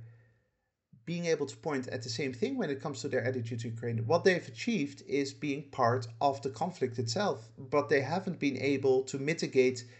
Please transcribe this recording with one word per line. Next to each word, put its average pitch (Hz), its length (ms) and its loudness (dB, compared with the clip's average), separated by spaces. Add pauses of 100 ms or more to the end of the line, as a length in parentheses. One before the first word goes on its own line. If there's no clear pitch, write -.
(1080)
being 170 180 -4
able 156 200 2
to - 100 -6
point 139 320 -2
at 117 160 -4
the 113 60 -8
same 131 240 -2
thing 262 240 -2
when 180 120 0
it 135 120 -4
comes 147 200 -6
to 143 60 -4
their 120 160 0
attitude 120 380 -2
to 120 80 -6
Ukraine. 113 360 -2
What 170 200 4
they've 180 300 4
achieved 151 520 -2
is 139 260 0
being 147 280 -4 (100)
part 120 340 2 (140)
of 139 220 2
the 139 80 -4
conflict 135 500 -4
itself, 143 580 -2
but 139 300 0
they 143 140 4
haven't 170 380 -4
been 139 180 2
able 131 460 4
to 139 140 -6
mitigate 135 680 2 (140)